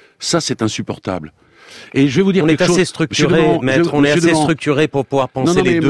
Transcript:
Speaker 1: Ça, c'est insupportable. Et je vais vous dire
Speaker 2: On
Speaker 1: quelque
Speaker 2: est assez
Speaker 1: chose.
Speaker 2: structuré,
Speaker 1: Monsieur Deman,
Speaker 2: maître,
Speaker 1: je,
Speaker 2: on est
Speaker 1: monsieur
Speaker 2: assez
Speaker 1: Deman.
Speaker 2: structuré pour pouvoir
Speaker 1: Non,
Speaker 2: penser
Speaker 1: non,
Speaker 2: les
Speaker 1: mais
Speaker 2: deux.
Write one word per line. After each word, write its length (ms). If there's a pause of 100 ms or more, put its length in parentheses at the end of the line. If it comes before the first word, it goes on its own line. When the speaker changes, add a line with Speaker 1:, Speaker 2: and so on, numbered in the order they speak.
(180)
Speaker 1:
Ça, 220
c'est 200
insupportable. 720 (640)
Et 140
je 80
vais 60
vous 100
dire 120
Speaker 2:
On 40
Speaker 1:
quelque 140
Speaker 2:
est 20
assez 160
Speaker 1:
chose. 80
Speaker 2:
structuré, 480
Speaker 1:
Monsieur 100
Deman, 180
Speaker 2:
maître, 260
Speaker 1:
je, 40
Speaker 2:
on 40
est 20
Speaker 1:
monsieur 180
Speaker 2:
assez 80
Speaker 1:
Deman. 160
Speaker 2:
structuré 460
pour 180
pouvoir 300
Speaker 1:
Non, 80
Speaker 2:
penser 140
Speaker 1:
non, 40
Speaker 2:
les 120
Speaker 1:
mais 60
Speaker 2:
deux. 80